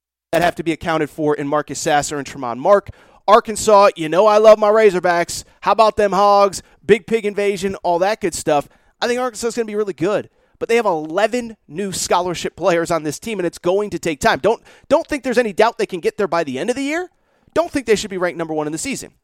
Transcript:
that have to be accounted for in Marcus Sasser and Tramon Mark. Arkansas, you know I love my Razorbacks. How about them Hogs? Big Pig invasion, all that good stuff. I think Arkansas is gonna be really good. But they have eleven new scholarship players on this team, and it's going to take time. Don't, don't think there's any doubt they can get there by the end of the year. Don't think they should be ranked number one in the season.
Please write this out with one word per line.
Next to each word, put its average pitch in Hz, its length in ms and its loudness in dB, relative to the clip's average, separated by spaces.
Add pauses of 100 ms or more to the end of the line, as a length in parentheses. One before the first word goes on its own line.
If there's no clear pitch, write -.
(320)
that 165 100 2
have 170 140 0
to 170 80 -8
be 165 80 -2
accounted 156 360 -2
for 151 280 -2
in 143 100 -6
Marcus 143 320 -4
Sasser 147 400 0
and 135 80 -8
Tramon 123 320 -10
Mark. 190 320 2 (380)
Arkansas, 208 640 6
you 160 140 -6
know 175 180 4
I 208 120 4
love 214 200 8
my 214 100 2
Razorbacks. 180 760 2 (160)
How 185 100 0
about 214 260 4
them 208 140 0
Hogs? 202 540 4 (200)
Big 196 220 2
Pig 220 180 -2
invasion, 202 520 -2
all 175 240 -2
that 202 200 0
good 175 140 -4
stuff. 147 340 -2 (320)
I 208 60 -4
think 240 140 -2
Arkansas 240 260 -6
is 226 80 -4
gonna 233 120 -4
be 208 100 -8
really 208 160 -4
good. 165 360 -2 (300)
But - 100 -8
they 226 80 2
have 233 100 0
eleven 202 720 -2 (120)
new 185 240 -6
scholarship 180 640 -4
players 170 340 0
on 160 140 -2
this 147 160 -6
team, 220 180 -8
and 175 80 -4
it's 165 120 -8
going 196 320 -2
to 180 100 -8
take 160 180 -6
time. 202 220 0
Don't, - 220 0 (260)
don't 311 180 2
think 294 160 -6
there's 240 160 0
any 233 140 0
doubt 214 260 0
they 208 80 -2
can 180 140 -8
get 220 160 -4
there 196 120 -2
by 170 140 0
the 131 160 -6
end 180 120 -4
of 247 60 -2
the 277 60 -6
year. 320 260 -4 (460)
Don't 339 160 0
think 269 160 -4
they 214 100 2
should 196 140 -6
be 190 80 -6
ranked 170 200 -4
number 160 160 -6
one 151 120 -2
in 151 60 -6
the 160 60 -8
season. - 340 -8 (120)